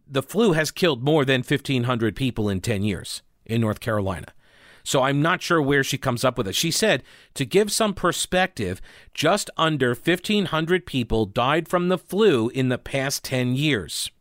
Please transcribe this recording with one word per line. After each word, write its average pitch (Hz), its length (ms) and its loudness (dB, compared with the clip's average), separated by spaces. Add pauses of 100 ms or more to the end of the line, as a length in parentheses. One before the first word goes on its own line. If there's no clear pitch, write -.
the 135 160 -2
flu 202 300 2
has 156 180 0
killed 135 320 0
more 147 220 4
than 127 180 2
fifteen 131 400 0
hundred 117 320 0
people 110 340 -2
in 95 120 -2
ten 101 220 -2
years - 380 -6 (240)
in 117 160 0
North 107 180 -2
Carolina. 95 480 -4 (560)
So 139 180 2
I'm 139 200 2
not 170 200 0
sure 165 200 2
where 139 220 2
she - 140 -4
comes 123 280 -2
up 127 120 2
with 107 100 -2
it. 92 80 -4
She 165 140 0
said, 175 340 0 (320)
"To 135 100 -2
give 202 260 2
some 214 220 0
perspective, 170 880 -2 (320)
just 180 420 0
under 139 400 0
fifteen 180 500 0
hundred 165 400 -2
people 113 400 0
died 135 420 0
from 175 200 0
the 180 100 2
flu 175 520 2
in 131 200 0
the 123 80 0
past 135 460 -6
ten 127 320 -2
years." 135 640 -2